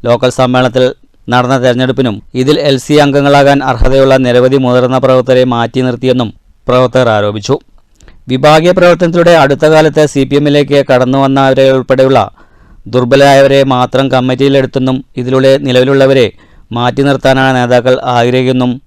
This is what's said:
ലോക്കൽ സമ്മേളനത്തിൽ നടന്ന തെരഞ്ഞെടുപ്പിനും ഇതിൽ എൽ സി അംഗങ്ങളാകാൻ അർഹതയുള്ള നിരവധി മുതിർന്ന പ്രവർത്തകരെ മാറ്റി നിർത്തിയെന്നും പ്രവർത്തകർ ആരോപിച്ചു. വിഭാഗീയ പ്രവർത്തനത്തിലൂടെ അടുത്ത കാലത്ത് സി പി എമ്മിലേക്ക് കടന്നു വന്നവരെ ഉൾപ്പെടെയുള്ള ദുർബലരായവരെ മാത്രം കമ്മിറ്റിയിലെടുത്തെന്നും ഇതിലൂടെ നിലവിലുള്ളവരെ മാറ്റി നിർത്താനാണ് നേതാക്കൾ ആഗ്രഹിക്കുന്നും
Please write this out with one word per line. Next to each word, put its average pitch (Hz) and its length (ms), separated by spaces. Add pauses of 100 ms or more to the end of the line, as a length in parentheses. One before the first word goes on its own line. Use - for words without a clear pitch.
ലോക്കൽ 120 320
സമ്മേളനത്തിൽ 127 460 (460)
നടന്ന 123 320
തെരഞ്ഞെടുപ്പിനും 127 520 (240)
ഇതിൽ 135 160 (140)
എൽ 139 160
സി 147 180
അംഗങ്ങളാകാൻ 143 640
അർഹതയുള്ള 131 460 (100)
നിരവധി 123 400
മുതിർന്ന 123 400
പ്രവർത്തകരെ 127 400 (100)
മാറ്റി 117 320
നിർത്തിയെന്നും 123 440 (380)
പ്രവർത്തകർ 127 460
ആരോപിച്ചു. 104 420 (760)
വിഭാഗീയ 151 480
പ്രവർത്തനത്തിലൂടെ 175 540 (100)
അടുത്ത 139 300
കാലത്ത് 156 300 (100)
സി 139 160
പി 139 100
എമ്മിലേക്ക് 143 400 (100)
കടന്നു 127 340
വന്നവരെ 135 520
ഉൾപ്പെടെയുള്ള 131 440 (760)
ദുർബലരായവരെ 139 680 (120)
മാത്രം 127 320 (100)
കമ്മിറ്റിയിലെടുത്തെന്നും 131 840 (220)
ഇതിലൂടെ 131 320 (140)
നിലവിലുള്ളവരെ 131 600 (500)
മാറ്റി 123 300
നിർത്താനാണ് 131 520
നേതാക്കൾ 123 360 (220)
ആഗ്രഹിക്കുന്നും 123 560 (140)